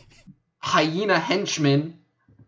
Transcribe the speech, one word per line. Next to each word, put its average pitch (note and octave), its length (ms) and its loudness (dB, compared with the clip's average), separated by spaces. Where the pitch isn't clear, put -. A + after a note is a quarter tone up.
hyena E3+ 600 0
henchman, D#3+ 800 0